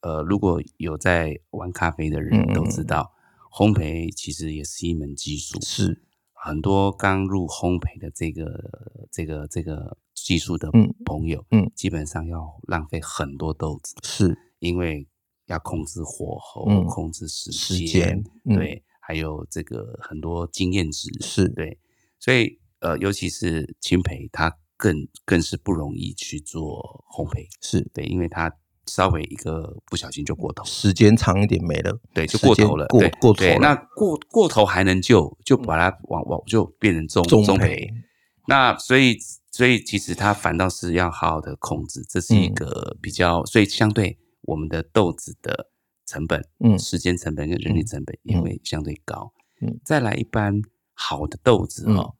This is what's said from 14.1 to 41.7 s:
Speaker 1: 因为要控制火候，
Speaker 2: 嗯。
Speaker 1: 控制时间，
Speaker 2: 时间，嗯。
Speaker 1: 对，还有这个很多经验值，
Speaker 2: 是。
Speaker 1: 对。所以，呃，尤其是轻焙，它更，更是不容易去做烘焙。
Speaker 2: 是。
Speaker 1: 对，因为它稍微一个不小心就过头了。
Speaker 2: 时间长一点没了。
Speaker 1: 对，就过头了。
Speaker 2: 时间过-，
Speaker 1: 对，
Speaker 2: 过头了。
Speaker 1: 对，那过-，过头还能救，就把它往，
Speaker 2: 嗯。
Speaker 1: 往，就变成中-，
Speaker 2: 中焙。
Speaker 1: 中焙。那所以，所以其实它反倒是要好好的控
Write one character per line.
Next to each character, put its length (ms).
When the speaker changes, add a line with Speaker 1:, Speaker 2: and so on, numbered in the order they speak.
Speaker 1:
因 180
为 280
要 120
控 240
制 180
火 380
候， 300
Speaker 2:
嗯。 160
Speaker 1:
控 260
制 160
时 240
间， 80
Speaker 2:
时 260
间， 380
嗯。 100
Speaker 1:
对， 260
还 140
有 340
这 140
个 380
很 200
多 280
经 220
验 180
值， 200
Speaker 2:
是。 300
Speaker 1:
对。 280
所 140
以， 260
呃， 200
尤 120
其 160
是 540
轻 200
焙， 300
它 240
更， 300
更 160
是 160
不 140
容 240
易 180
去 260
做 720
烘 160
焙。 200
Speaker 2:
是。 220
Speaker 1:
对， 120
因 140
为 100
它 220
稍 240
微 140
一 120
个 420
不 100
小 140
心 120
就 120
过 180
头 100
了。 60
Speaker 2:
时 240
间 240
长 240
一 60
点 160
没 180
了。 180
Speaker 1:
对， 140
就 120
过 160
头 200
了。 160
Speaker 2:
时 80
间 0
过-， 20
Speaker 1:
对， 80
Speaker 2:
过 140
头 120
了。 60
Speaker 1:
对， 80
那 160
过-， 240
过 180
头 180
还 180
能 180
救， 420
就 140
把 200
它 200
往， 140
Speaker 2:
嗯。 60
Speaker 1:
往， 160
就 200
变 140
成 140
中-， 200
Speaker 2:
中 140
焙。 40
Speaker 1:
中 120
焙。 300
那 300
所 200
以， 200
所 140
以 180
其 140
实 160
它 200
反 240
倒 120
是 240
要 160
好 220
好 100
的 140
控 300